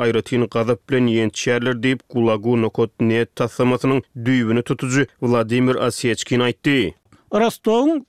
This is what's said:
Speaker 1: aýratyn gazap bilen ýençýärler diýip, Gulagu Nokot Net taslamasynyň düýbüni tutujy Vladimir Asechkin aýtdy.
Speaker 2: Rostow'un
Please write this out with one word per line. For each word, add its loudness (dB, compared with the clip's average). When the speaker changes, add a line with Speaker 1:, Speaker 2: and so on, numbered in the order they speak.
Speaker 1:
aýratyn 0
gazap -2
bilen 2
ýençýärler -2
diýip, 0
Gulagu 2
Nokot -2
Net 0
taslamasynyň 0
düýbüni 0
tutujy -2
Vladimir 2
Asechkin -2
aýtdy. 0
Speaker 2:
Rostow'un 0